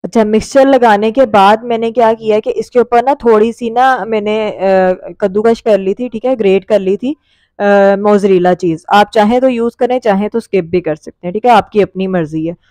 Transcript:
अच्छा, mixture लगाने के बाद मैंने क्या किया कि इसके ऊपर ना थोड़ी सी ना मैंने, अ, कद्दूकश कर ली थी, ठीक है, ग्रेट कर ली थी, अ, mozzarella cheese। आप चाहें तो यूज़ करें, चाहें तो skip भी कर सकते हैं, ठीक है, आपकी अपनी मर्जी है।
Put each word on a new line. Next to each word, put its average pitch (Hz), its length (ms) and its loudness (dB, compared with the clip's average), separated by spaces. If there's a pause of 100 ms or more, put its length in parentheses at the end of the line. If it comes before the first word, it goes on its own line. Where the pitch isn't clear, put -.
अच्छा, 220 220 0
mixture 220 420 0
लगाने 226 440 2
के 262 160 2
बाद 214 360 2
मैंने 226 280 -4
क्या 226 220 2
किया 220 260 -2
कि 247 120 -6
इसके - 280 -2
ऊपर 233 240 0
ना 277 120 0
थोड़ी 226 380 2
सी 233 180 -8
ना 247 340 0
मैंने, 214 320 -4 (100)
अ, 185 720 -2
कद्दूकश 214 420 0
कर 208 180 2
ली 190 140 -2
थी, 247 140 -6
ठीक 226 160 -10
है, 262 120 -2
ग्रेट 196 300 0
कर 208 140 0
ली 190 160 -2
थी, 262 200 -6 (420)
अ, 202 400 2
mozzarella 196 560 2
cheese। 165 380 -4
आप 202 180 2
चाहें 226 300 2
तो 262 80 2
यूज़ 233 280 -4
करें, 247 240 -2
चाहें 208 300 0
तो 233 100 -4
skip 190 260 -4
भी 175 140 -2
कर 160 160 -6
सकते - 300 -18
हैं, 180 60 -8
ठीक 208 120 -8
है, 247 80 4
आपकी 208 300 0
अपनी 190 260 -4
मर्जी 160 380 -4
है। 165 80 -8 (160)